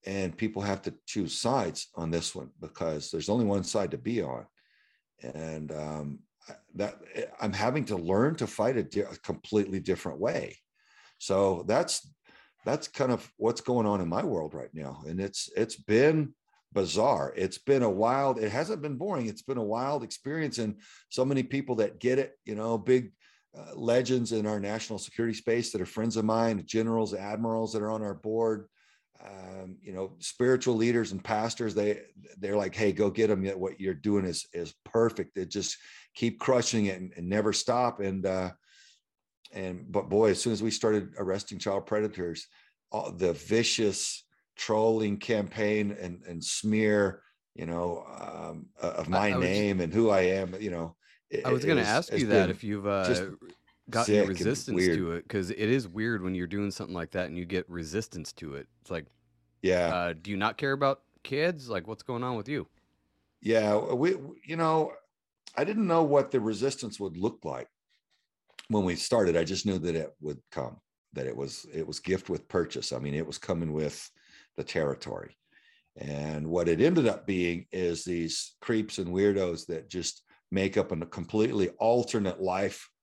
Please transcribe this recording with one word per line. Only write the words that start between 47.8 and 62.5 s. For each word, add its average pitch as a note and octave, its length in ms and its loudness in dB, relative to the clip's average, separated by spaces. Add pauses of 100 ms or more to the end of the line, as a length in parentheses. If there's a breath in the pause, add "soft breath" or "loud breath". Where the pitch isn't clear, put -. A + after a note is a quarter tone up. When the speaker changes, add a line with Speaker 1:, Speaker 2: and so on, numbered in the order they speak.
Speaker 1:
um, E2 600 -12 (140)
o-, F2 100 0
of E2 200 -4
Speaker 2:
I, F#2 120 4
Speaker 1:
my G#2 100 4
Speaker 2:
I F2+ 40 2
was F2+ 160 2
ju- G#2 100 2
Speaker 1:
name G2 180 2
and E2 120 -2
who A2 160 4
I G2 120 6
am, F#2 400 2
you G#2 100 -4
know, E2 260 -6 (320 soft breath)
it, - 140 -2
Speaker 2:
I C3 80 0
was B2+ 140 0
gonna - 160 4
Speaker 1:
it - 20 2
is, A2 180 2
Speaker 2:
ask - 80 -8
Speaker 1:
it's - 140 2
Speaker 2:
you A2+ 40 0
that G2+ 220 6
Speaker 1:
been - 0 -
Speaker 2:
if F#2 140 -4
you've, G2+ 240 -2
uh, F#2+ 380 2
Speaker 1:
just F#2+ 60 -10 (580)
Speaker 2:
gotten G#2+ 320 4
Speaker 1:
sick F#2+ 200 2
and A2 140 2
Speaker 2:
resistance - 120 -8
Speaker 1:
weird. F#2 220 4
Speaker 2:
to E2+ 240 2
it, E2+ 160 -8
'cause F#2+ 220 -2
it G2 80 -8
is A2+ 280 2
weird G#2+ 360 -2
when F#2 120 -2
you're F2+ 120 -2
doing G2+ 240 -2
something F#2+ 240 -8
like E2+ 160 -6
that F2+ 160 -2
and D#2 100 -8
you F2+ 80 -6
get F2+ 240 -4
resistance E2+ 640 -6
to D2 220 -12
it. C#2 120 -12 (140)
It's - 100 -12
like, D#2+ 160 -6 (560)
Speaker 1:
Yeah. F2+ 320 4
Speaker 2:
uh, F2 180 0
do D#2+ 180 -10
you G2+ 60 -2
not G#2+ 200 0
care C#3 160 -2
about C#3 300 0 (200)
kids? D3 460 -2
Like, F#2 180 -4
what's G#2+ 160 -10
going B2 200 -4
on B2+ 140 -2
with G#2+ 120 -6
you? C#3 200 -4 (720)